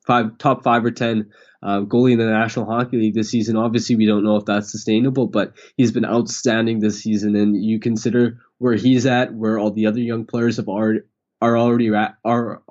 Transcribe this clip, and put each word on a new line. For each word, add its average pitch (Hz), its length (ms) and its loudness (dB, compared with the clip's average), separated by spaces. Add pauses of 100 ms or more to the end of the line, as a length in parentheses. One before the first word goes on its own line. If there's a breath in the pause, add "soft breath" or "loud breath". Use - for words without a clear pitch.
five, 117 320 0
top 135 240 0
five 120 220 2
or 117 80 0
ten, 113 360 -2 (360 soft breath)
uh, 101 160 -2
goalie 120 320 4
in 117 80 4
the 113 60 2
National 113 400 0
Hockey 123 320 -2
League 110 160 0
this 110 160 -2
season. 113 260 0
Obviously, 113 400 0
we 110 100 4
don't 104 160 2
know 107 140 2
if 104 80 -2
that's 104 260 -2
sustainable, 120 560 0
but - 280 -4 (220 loud breath)
he's 120 140 2
been 113 140 -2
outstanding 113 760 -2
this 104 240 -2
season, 104 320 -2
and 104 260 2
you 110 200 -2
consider 117 580 0 (200 soft breath)
where 123 160 0
he's 120 300 2
at, 123 300 0
where 110 240 -2
all 104 140 0
the 107 140 -2
other 107 120 0
young 117 280 -4
players 117 320 -2
have 104 100 -6
already, 110 320 0 (400)
are 117 180 2
already 120 340 2
at, 107 220 0 (100)
are 117 460 -2